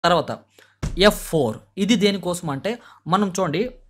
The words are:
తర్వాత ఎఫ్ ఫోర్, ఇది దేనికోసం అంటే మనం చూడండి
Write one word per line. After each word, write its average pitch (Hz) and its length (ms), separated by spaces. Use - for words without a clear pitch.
తర్వాత 170 260
ఎఫ్ 208 120
ఫోర్, 123 260
ఇది 214 220
దేనికోసం 175 500
అంటే 190 180
మనం 196 240
చూడండి 180 260